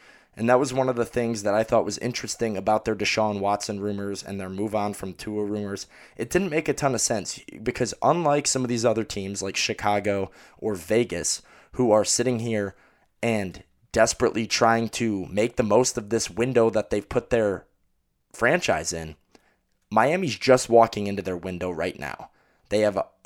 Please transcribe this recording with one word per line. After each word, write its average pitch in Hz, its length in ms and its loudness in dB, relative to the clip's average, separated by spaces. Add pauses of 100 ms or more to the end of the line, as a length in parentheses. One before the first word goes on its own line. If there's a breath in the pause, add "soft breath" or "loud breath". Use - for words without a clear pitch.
(340 soft breath)
and 113 140 -2
that 127 100 6
was 131 140 0
one 131 160 0
of 127 80 -2
the 117 80 0
things 117 380 -4
that 101 100 0
I 107 100 2
thought 110 220 2
was 101 140 -6
interesting 113 580 -4
about 107 300 0
their 110 100 0
Deshaun 104 420 0
Watson 101 420 -2
rumors 101 420 -6
and 98 180 -10
their 92 80 -8
move 101 260 -6
on 104 200 -2
from 95 180 -10
Tua 104 320 -6
rumors. 101 420 -6 (300 loud breath)
It 120 140 -6
didn't 185 180 0
make 156 220 -2
a - 20 0
ton 135 220 0
of 110 80 -2
sense, 104 360 -4 (240)
because 120 380 -2
unlike 147 460 2
some - 160 0
of 120 80 -2
these 117 160 0
other 110 180 2
teams 98 380 -8
like 95 140 -6
Chicago 101 760 0 (260 loud breath)
or 107 180 -4
Vegas, 92 680 -2 (300 soft breath)
who 120 180 2
are 107 120 8
sitting 123 360 0
here 107 360 -2 (480 soft breath)
and 104 400 -2 (300)
desperately 113 540 4
trying 113 420 2
to 104 380 -2
make 104 300 -2
the 131 60 0
most 113 360 4
of 104 100 -10
this 110 220 -2
window 113 400 2
that 107 180 -2
they've 104 220 -2
put 123 180 -2
their 104 380 0 (640)
franchise 117 580 0
in, 80 260 -8 (760 soft breath)
Miami's 135 480 2
just - 320 4
walking 113 360 6
into 101 140 -4
their 90 160 -6
window 90 340 -6
right 85 280 -4
now. - 320 -10 (400)
They 104 80 2
have 104 180 2
a, - 80 0 (220)